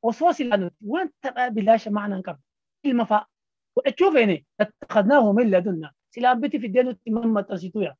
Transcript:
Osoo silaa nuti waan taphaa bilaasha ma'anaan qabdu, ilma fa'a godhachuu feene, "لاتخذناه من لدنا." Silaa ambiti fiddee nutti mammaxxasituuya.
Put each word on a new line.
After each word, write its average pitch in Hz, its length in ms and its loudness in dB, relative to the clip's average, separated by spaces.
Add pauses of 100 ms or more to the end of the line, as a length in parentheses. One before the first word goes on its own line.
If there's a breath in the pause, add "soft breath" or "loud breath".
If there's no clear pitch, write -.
Osoo 294 300 0
silaa 240 240 -2
nuti 180 260 -4
waan 294 260 -6 (120)
taphaa 247 300 -4
bilaasha 220 400 2
ma'anaan 208 320 -6
qabdu, - 200 -14 (420)
ilma 240 200 0
fa'a 208 220 0 (500)
godhachuu 330 360 2
feene, 220 240 4 (220)
"لاتخذناه 214 720 2
من 220 180 2
لدنا." 180 420 -2 (180)
Silaa 247 220 0
ambiti 247 280 -2
fiddee 226 220 0
nutti 247 280 -6
mammaxxasituuya. 202 880 -4